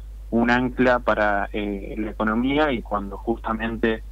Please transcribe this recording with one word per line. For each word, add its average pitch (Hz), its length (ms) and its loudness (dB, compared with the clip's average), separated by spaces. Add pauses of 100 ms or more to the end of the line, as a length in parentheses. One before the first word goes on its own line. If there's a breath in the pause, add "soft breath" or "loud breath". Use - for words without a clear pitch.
(300 loud breath)
un 120 200 2
ancla 123 480 4
para, 104 560 2
eh, 101 420 -4
la 107 140 -4
economía 127 640 2
y 113 100 -2
cuando 98 360 -4
justamente, 113 840 -2 (100)